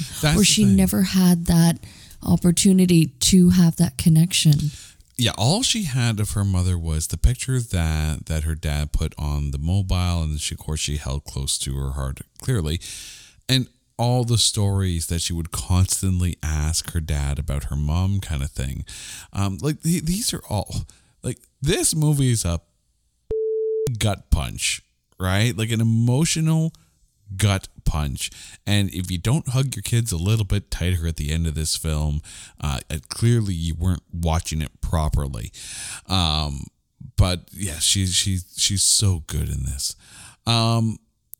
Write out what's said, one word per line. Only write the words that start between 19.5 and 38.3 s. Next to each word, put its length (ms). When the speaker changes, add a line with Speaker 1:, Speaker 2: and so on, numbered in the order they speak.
Speaker 1:
like, 220
the-, 180
these 320
are 160
all, 360
like, 160
this 340
movie 360
is 120
a 160
gut 320
punch, 520
right? 400
Like, 140
an 80
emotional 920
gut 320
punch. 460
And 260
if 160
you 80
don't 300
hug 300
your 60
kids 280
a 60
little 260
bit 260
tighter 380
at 80
the 160
end 160
of 80
this 220
film, 420
uh, 200
uh, 60
clearly 460
you 220
weren't 360
watching 500
it 200
properly. 720
Um, 580
but 380
yeah, 260
she, 280
she, 320